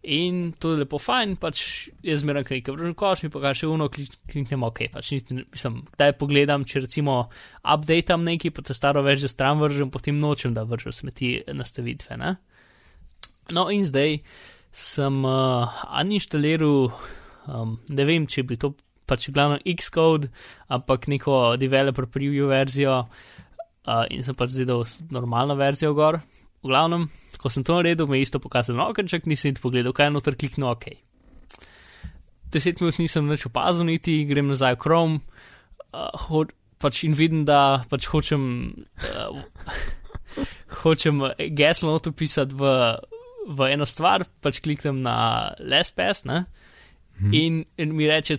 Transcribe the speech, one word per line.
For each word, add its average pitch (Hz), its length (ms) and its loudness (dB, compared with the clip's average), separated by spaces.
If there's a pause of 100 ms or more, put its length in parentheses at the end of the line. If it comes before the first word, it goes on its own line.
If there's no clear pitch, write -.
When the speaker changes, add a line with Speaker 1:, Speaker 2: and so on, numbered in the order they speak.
Speaker 1:
In 170 480 -2
to 160 180 -4
je 160 80 2
lepo 143 180 -2
fajn, 226 380 -2
pač 165 240 -6 (400)
jaz 151 220 -2
zmeraj, 143 240 -2
ko - 100 -6
nekaj 131 180 -6
vržem 165 200 -4
v 160 40 -10
koš, 190 240 0
mi 156 100 -6
pokaže 139 360 -2
ono, 156 220 0
klik-, - 260 -10 (100)
kliknem 135 380 -4
okej, 120 260 -4
pač - 200 -10
niti 131 260 -6
ne, 127 100 -8
mislim, 120 440 -6
kdaj 143 260 4
pogledam, 143 480 2
če 135 180 -4
recimo 139 360 0 (420)
updateam 160 640 2
nekaj, 170 300 -2
pa - 100 -12
te - 100 -8
staro 143 300 2
več 139 180 4
za 139 80 -2
stran 139 300 2
vržem, 143 320 0
potem 147 260 -4
nočem, 147 380 0
da 113 80 -4
vržem 117 260 -6
v 117 80 -8
smeti 127 360 -4 (160)
nastavitve, 123 680 -10
ne. 147 200 -4 (1120)
No, 170 200 2
in 202 140 2
zdaj 147 380 2 (480)
sem, 139 520 -2
uh, 131 460 2 (240)
uninštaliral, 156 880 2 (680)
um, 113 320 -6 (120)
ne 139 160 0
vem, 160 200 2
če 143 200 -4
bi 127 120 -4
to 143 160 -4 (360)
pač 123 180 -2
v 139 80 -10
glavnem 143 320 4
Xcode, 160 640 2 (380)
ampak 127 380 0
neko 131 500 4
developer 135 500 2
preview 139 420 0
verzijo, 135 540 2
uh, - 1040 -6
in - 160 -6
sem 131 120 -4
pač 127 200 -2
zdaj 131 120 0
dal 120 160 0
s-, 117 260 -8
normalno 127 500 0
verzijo 139 340 2
gor. 151 300 2 (340)
V - 100 -14
glavnem, 165 380 2 (300)
ko - 120 -8
sem 135 160 0
to 123 100 -2
naredil, 170 320 2
mi 139 140 2
je 135 60 2
isto 139 140 -2
pokazal, 127 360 -2
no, 131 140 0
ker 208 180 -2
čak 170 160 -4
nisem 147 300 0
niti 123 100 -8
pogledal, 123 320 0
kaj 147 140 4
je - 20 2
noter, 147 240 0
kliknil 135 320 -4
okej. 117 300 -4 (1500)
Deset 170 360 -2
minut 170 180 0
nisem 160 260 0
nič 147 200 -2
opazil 170 420 2
niti, 165 360 0
grem 143 240 2
nazaj 135 280 2
v 123 60 -6
Chrome, 160 400 4 (640)
uh, - 240 -10 (100)
ho-, 156 300 0 (300)
pač - 240 0
in 156 100 2
vidim, 156 300 2
da 139 400 6
pač - 240 -4
hočem, 147 340 0 (600)
uh, - 340 -8 (720)
<laughs> - 680 -10
hočem 156 420 2 (260)
geslo 156 440 2
noter 160 180 -2
vpisati 143 440 -2
v, 135 200 2 (680)
v 135 240 0
eno 143 180 0
stvar, 185 400 2 (100)
pač - 220 -2
kliknem 147 420 -4
na 120 160 -2 (400)
LastPass, 175 680 -2
ne, 147 180 -2 (720)
Speaker 2:
Mhm. 98 160 2
Speaker 1:
in, 160 220 4 (180)
in 156 180 -4
mi 156 160 0
reče 151 320 2